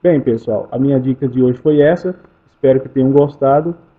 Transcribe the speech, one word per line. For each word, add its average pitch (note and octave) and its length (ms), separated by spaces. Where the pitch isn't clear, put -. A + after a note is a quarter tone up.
Bem, E3+ 200
pessoal, A2+ 500
a B2+ 80
minha C#3 200
dica C3 280
de B2+ 160
hoje B2+ 160
foi D3+ 220
essa. F3 340
Espero C3 280
que C3 80
tenham C3+ 240
gostado. C#3+ 640